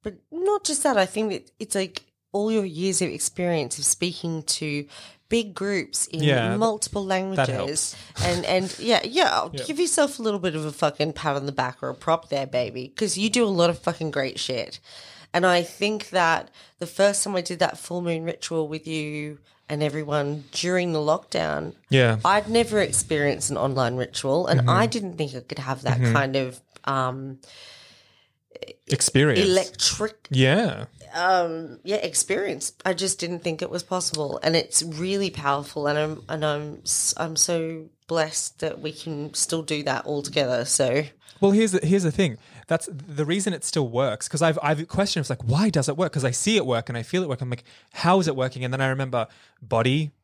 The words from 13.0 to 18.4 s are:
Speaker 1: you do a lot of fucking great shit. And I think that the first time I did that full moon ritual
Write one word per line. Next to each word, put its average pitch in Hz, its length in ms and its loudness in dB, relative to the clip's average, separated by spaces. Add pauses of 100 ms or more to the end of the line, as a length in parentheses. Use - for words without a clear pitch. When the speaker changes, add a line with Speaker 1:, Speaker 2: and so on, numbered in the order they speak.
Speaker 1:
you 214 100 0
do 233 160 2
a 214 60 2
lot 170 180 4
of 170 120 0
fucking 160 320 -4
great 135 260 -4
shit. - 400 -6 (560)
And 175 100 4
I 175 200 6
think 208 460 -4
that 165 420 2 (260)
the 175 80 -8
first 202 380 2
time 208 100 -4
I 180 60 2
did 175 180 -6
that 170 180 0
full - 240 -6
moon 170 220 -2
ritual 165 460 -4